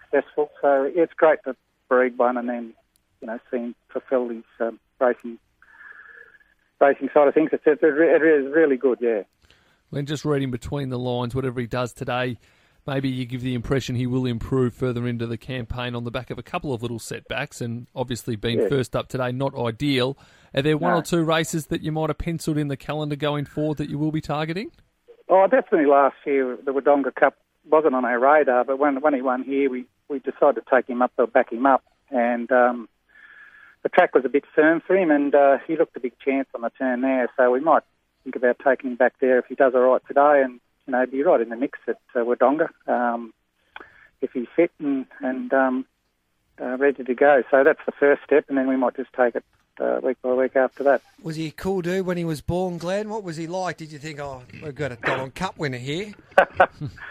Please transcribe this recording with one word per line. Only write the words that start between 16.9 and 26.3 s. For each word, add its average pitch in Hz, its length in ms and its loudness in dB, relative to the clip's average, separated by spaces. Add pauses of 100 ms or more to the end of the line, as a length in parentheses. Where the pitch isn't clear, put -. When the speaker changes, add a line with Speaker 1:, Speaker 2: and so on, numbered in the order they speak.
Speaker 2:
setbacks, 120 600 -10
and 120 360 -8
obviously 127 400 -6
being 117 260 -2
Speaker 1:
Yeah. 107 80 2
Speaker 2:
first 135 260 -2
up 120 140 -4
today, 123 220 -4
not 135 260 -4
ideal. 127 600 -2 (360)
Are 139 80 0
there 151 160 2
one 170 160 0
Speaker 1:
No. 170 60 2
Speaker 2:
or - 20 -2
two 170 220 0
races 160 440 -2
that 165 140 -4
you 160 100 -4
might 156 180 -2
have 147 100 -4
penciled 160 380 -4
in 151 100 -2
the 139 100 -6
calendar 147 380 -6
going 147 300 -2
forward 151 320 -4
that 147 120 -6
you 151 80 -6
will 156 140 -2
be 156 100 -4
targeting? 160 500 -6 (560)
Speaker 1:
Oh, 190 200 6
definitely 190 400 2
last 139 280 6 (100)
year 135 380 -2